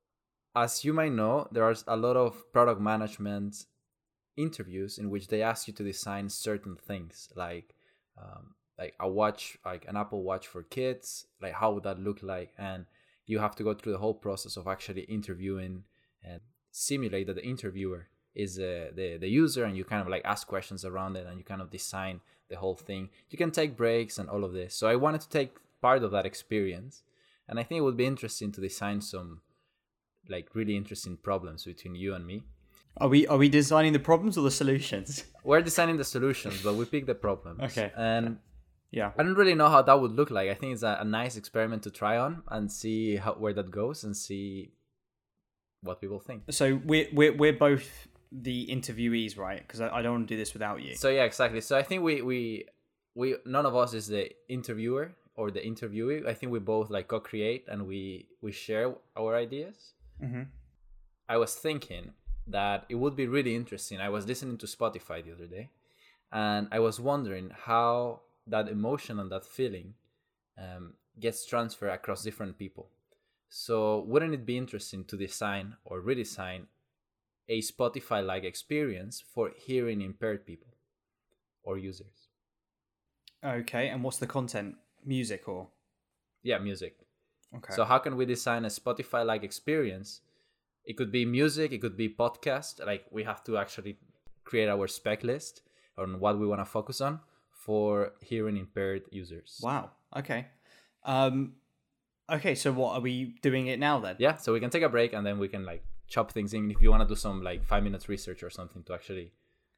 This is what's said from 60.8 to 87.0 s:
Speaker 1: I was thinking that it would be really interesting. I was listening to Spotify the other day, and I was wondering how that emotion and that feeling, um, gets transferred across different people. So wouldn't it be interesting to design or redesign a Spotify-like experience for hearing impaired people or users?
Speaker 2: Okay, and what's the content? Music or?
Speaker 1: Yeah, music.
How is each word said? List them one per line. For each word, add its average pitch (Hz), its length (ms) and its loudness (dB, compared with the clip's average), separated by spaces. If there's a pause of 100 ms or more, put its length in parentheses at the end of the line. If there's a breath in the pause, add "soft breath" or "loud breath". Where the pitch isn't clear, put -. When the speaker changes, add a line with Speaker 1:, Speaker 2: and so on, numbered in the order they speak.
Speaker 1:
I 117 100 2
was 113 160 2
thinking 131 580 -6 (340)
that 101 420 0
it 120 80 -4
would 135 200 0
be 135 100 0
really 123 280 2
interesting. 107 460 -8
I 101 100 -2
was 101 160 -2
listening 123 320 -6
to 107 80 -12
Spotify - 580 -6
the 82 80 -16
other 85 140 -16
day, 95 240 -14 (640 soft breath)
and 107 400 0
I 113 80 2
was 113 180 4
wondering 117 560 -2
how 117 680 2 (240)
that 107 220 0
emotion 110 520 -2
and 95 100 -8
that 95 140 -6
feeling, 98 500 -6 (640)
um, 90 360 -14 (260)
gets 113 260 -4
transferred 113 440 -4
across 95 320 -6
different 104 360 -10
people. - 300 -14 (600)
So 107 500 0
wouldn't 147 340 2
it 127 120 -8
be 123 100 -2
interesting 104 480 -8
to 104 120 -10
design 98 680 -6
or 92 160 -10
redesign 95 680 -6 (840)
a 113 100 0
Spotify-like 104 840 -2
experience 110 760 -6 (120)
for 107 220 0
hearing 117 440 -2
impaired 101 460 -6
people - 260 -20 (920)
or 95 140 -6
users? 95 520 -14 (1160)
Speaker 2:
Okay, 120 440 -4
and 117 140 -6
what's 127 160 -6
the 123 80 -4
content? 117 500 -4 (280)
Music 120 420 -4
or? 95 220 -10 (720)
Speaker 1:
Yeah, 117 160 0
music. 95 380 -8 (580)